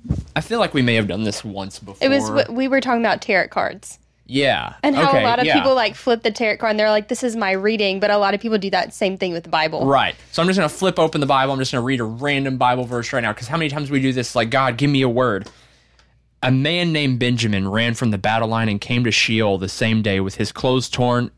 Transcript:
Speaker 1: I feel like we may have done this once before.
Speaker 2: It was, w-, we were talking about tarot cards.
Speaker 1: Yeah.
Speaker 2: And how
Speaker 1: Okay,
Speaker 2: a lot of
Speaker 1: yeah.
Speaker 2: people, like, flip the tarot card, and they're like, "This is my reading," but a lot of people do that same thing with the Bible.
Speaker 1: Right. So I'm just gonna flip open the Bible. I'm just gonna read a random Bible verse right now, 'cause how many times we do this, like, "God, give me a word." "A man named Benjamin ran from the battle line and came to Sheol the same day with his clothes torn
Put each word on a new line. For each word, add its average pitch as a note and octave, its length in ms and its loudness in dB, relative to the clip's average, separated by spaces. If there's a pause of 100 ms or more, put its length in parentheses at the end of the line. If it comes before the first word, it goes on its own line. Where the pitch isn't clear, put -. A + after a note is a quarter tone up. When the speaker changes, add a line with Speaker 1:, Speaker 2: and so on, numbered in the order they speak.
(360)
Speaker 1:
I D3+ 40 -2
feel A3+ 200 -4
like F#3+ 120 0
we C#3 100 0
may A#2+ 120 2
have G#2+ 140 0
done G2+ 160 -4
this G#2 200 -6
once G2 360 -12
before. F#2+ 200 -18
Speaker 2:
It C4+ 100 2
was, C4+ 180 0
w-, - 240 0
we C4 160 -2
were C4 120 2
talking A#3+ 220 0
about G3+ 200 0
tarot F#3+ 260 0
cards. - 500 -6 (280)
Speaker 1:
Yeah. B2 480 0 (100)
Speaker 2:
And C#4+ 100 2
how C#4 140 4
Speaker 1:
Okay, C4+ 160 4
Speaker 2:
a - 20 4
lot A#3+ 140 2
of B3 60 2
Speaker 1:
yeah. D4 80 2
Speaker 2:
people, C4+ 200 4
like, A3+ 220 0
flip A#3 260 0
the A3+ 80 0
tarot G#3+ 280 -2
card, A3+ 120 -2
and G#3+ 80 0
they're G#3+ 120 4
like, G#3+ 180 2
"This B3+ 160 -4
is A#3 100 -2
my G#3 160 -2
reading," G3 480 0
but F#3+ 140 2
a G#3 60 4
lot G3+ 160 2
of G3 60 -2
people A3 180 0
do F#3+ 120 -2
that F3+ 240 0
same F#3+ 240 -2
thing F#3 140 -2
with E3+ 100 -6
the E3 80 -14
Bible. D#3+ 340 0
Speaker 1:
Right. C3 300 2 (160)
So E3 120 -2
I'm F3+ 60 2
just F#3 100 2
gonna D#3 100 2
flip F3+ 320 -2
open D3+ 200 2
the C#3+ 60 0
Bible. C3+ 280 2
I'm C3 40 -4
just C3 140 -2
gonna B2 100 0
read C3 160 0
a A#2 60 -2
random C3+ 520 -2
Bible B2 280 2
verse A#2+ 280 -6
right C3 80 0
now, A2 120 0
'cause A#2+ 160 -8
how D3+ 80 -4
many D#3+ 120 0
times C#3 220 -6
we C#3 100 2
do C3 120 0
this, B2 240 -2
like, A#2 140 0
"God, C3 260 2
give C#3+ 140 2
me C3+ 120 2
a B2+ 60 2
word." A#2 400 0 (920)
"A B2+ 80 2
man E3 420 2
named C#3 260 0
Benjamin A2+ 500 0
ran A2+ 260 0
from A#2 160 0
the G2+ 80 -2
battle A2 280 0
line A2+ 220 0
and G2+ 120 -2
came B2 240 -2
to A2+ 60 0
Sheol A2 480 2
the F#2 120 -4
same A2+ 320 0
day G2 180 0
with F#2+ 160 -4
his G#2 160 -4
clothes C3 360 0
torn B2 500 0